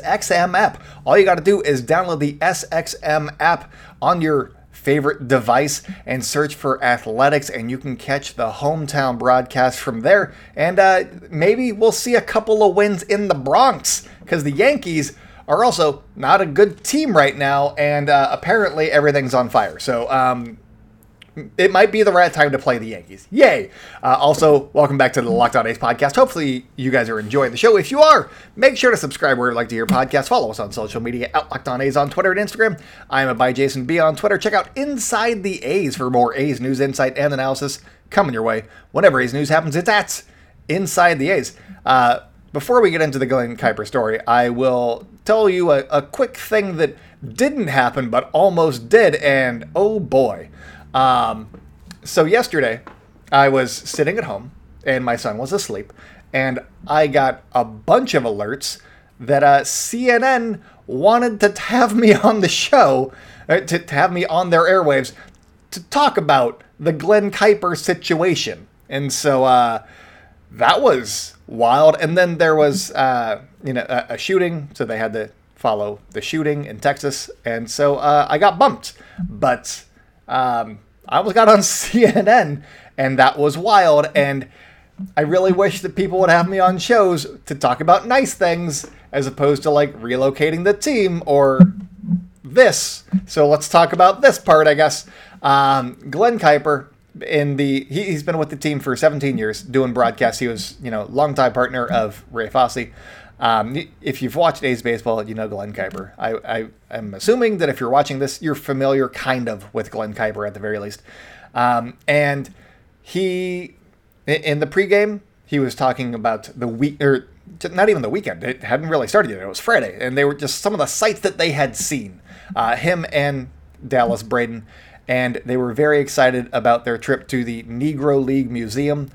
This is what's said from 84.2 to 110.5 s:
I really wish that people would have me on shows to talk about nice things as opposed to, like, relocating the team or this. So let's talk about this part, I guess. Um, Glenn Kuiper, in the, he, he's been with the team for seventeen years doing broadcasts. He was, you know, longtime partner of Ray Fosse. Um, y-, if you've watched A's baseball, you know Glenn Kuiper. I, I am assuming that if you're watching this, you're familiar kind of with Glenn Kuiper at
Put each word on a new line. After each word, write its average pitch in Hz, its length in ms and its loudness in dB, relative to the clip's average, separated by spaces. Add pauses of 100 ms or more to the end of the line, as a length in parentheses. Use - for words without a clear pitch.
I - 40 2
really 185 300 2
wish 196 300 0
that - 160 -8
people 185 220 -2
would 185 100 4
have 170 180 4
me 190 120 -4
on 185 180 4
shows 180 500 2 (180)
to 147 100 -10
talk 135 260 -2
about 185 260 2
nice 262 260 0
things 170 520 -2 (260)
as 135 160 -2
opposed 143 360 0
to, 156 60 0
like, 147 320 2
relocating 135 640 -2
the 202 100 2
team 202 520 -2
or 143 480 6 (680)
this. 180 640 2 (220)
So 151 220 2
let's 147 200 2
talk 170 240 4
about 185 300 4
this 262 180 4
part, 156 260 4
I 151 100 6
guess. 147 300 0 (360)
Um, 135 560 2 (120)
Glenn 214 300 0
Kuiper, 147 480 2 (400)
in 143 300 0
the, 139 320 -2
he, 165 140 -6
he's 165 200 -4
been 165 140 -4
with 156 120 -2
the 151 60 -10
team 143 240 -4
for 135 160 -4
seventeen 139 420 0
years 107 240 -6
doing 127 320 -2
broadcasts. 117 460 0
He 123 80 -4
was, 110 340 -10
you 120 80 -10
know, 110 200 -6
longtime 131 420 0
partner 123 340 -2
of 110 460 -4
Ray 113 180 -6
Fosse. 123 380 0 (520)
Um, 113 340 0
y-, 156 140 -8 (140)
if 139 200 -8
you've 123 140 -6
watched 160 280 0
A's 127 180 -2
baseball, 113 460 -4
you 110 80 -12
know 110 120 -8
Glenn 104 260 -10
Kuiper. 95 440 -10
I, 113 200 -6
I 110 300 -8 (220)
am 110 240 -12
assuming 220 440 0
that 170 100 -2
if 135 120 -4
you're 123 100 -4
watching 139 300 0
this, 135 220 -6
you're 151 140 -4
familiar 135 540 -2
kind 127 400 -6
of 101 240 -12
with 110 180 -6
Glenn 107 220 -8
Kuiper 104 340 -6
at 101 60 -8